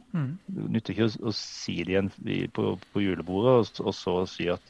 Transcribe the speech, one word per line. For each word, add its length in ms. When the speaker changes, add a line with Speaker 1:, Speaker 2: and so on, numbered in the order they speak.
Speaker 1:
Mm. 340
Speaker 2:
Det 240
nytter 240
ikke 140
å, 200
å 60
si 480
det 100
igjen 180
i, 200
på, 320
på 100
julebordet, 800
og, 60
og 80
så 340
si 200
at, 220